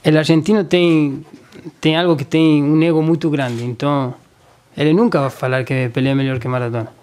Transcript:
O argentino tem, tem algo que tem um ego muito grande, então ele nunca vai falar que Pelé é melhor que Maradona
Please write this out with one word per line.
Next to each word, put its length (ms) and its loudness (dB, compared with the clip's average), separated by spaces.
O 140 4
argentino 440 2
tem, 600 0
tem 160 0
algo 200 2
que 100 -6
tem 360 2
um 200 2
ego 180 2
muito 300 0
grande, 340 -4
então 500 -4
ele 160 2
nunca 300 2
vai 80 -2
falar 340 -4
que 240 -2
Pelé 220 -2
é 40 0
melhor 240 -2
que 80 -8
Maradona 460 -6